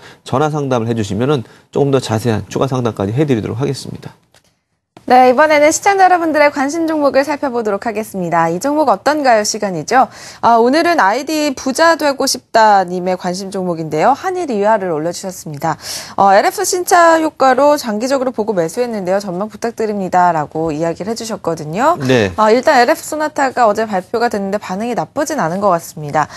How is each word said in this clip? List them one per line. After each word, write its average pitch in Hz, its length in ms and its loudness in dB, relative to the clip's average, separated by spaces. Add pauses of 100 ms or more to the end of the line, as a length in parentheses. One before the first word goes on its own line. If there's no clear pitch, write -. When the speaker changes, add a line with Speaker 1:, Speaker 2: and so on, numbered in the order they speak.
(240)
Speaker 1:
전화 147 260 -2
상담을 131 380 -2
해주시면은 113 560 -2 (260)
조금 143 220 -2
더 135 80 2
자세한 107 500 -2
추가 - 160 -2
상담까지 117 480 -4
해드리도록 117 480 -2
하겠습니다. - 540 -8 (920)
Speaker 2:
네, 254 220 6
이번에는 294 420 4
시청자 381 340 2
여러분들의 320 460 2
관심 294 360 -2
종목을 285 360 0
살펴보도록 240 600 -4
하겠습니다. 180 640 -2
"이 175 100 -4
종목 285 300 0
어떤가요?" 269 540 2
시간이죠. 208 640 0 (340)
아, 233 140 6
오늘은 302 440 2
아이디 285 560 0
"부자 320 400 2
되고 277 300 -2
싶다"님의 185 920 2
관심 185 340 -6
종목인데요. 170 640 -2
한일 359 360 -4
이화를 202 400 0
올려주셨습니다. 160 880 -6 (400)
어, 196 160 6
"엘에프 349 320 2
신차 349 560 4
효과로 285 560 2
장기적으로 254 540 -4
보고 220 220 -4
매수했는데요. 196 680 -2
전망 202 280 -6
부탁드립니다."라고 180 1200 -2
이야기를 165 400 -4
해주셨거든요. 208 840 -4 (100)
Speaker 1:
네. 110 280 4
Speaker 2:
아, 220 140 4
일단 254 320 4
엘에프 294 180 2
소나타가 294 680 -2
어제 214 180 0
발표가 214 440 -2
됐는데 196 280 -4
반응이 214 380 -6
나쁘진 277 440 -4
않은 175 220 -2
것 208 80 2
같습니다. 156 680 -2